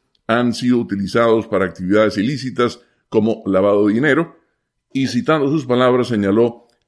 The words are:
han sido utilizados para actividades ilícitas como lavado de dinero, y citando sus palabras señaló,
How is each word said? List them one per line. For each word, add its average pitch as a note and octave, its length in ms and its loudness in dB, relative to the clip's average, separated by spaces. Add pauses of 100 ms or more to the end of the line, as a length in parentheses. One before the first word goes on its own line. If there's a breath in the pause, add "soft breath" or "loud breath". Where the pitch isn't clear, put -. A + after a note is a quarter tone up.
(260)
han A#2 300 0
sido B2 240 0
utilizados A2 680 0
para F#2+ 200 -2
actividades G2 520 0
ilícitas A#2+ 640 -4 (280 soft breath)
como A2 360 0
lavado G2+ 420 2
de G2+ 60 2
dinero, C#3+ 460 0 (520)
y C3+ 140 -2
citando C3+ 440 0
sus C#3+ 180 -2
palabras B2 400 2
señaló, G#2+ 580 0 (220)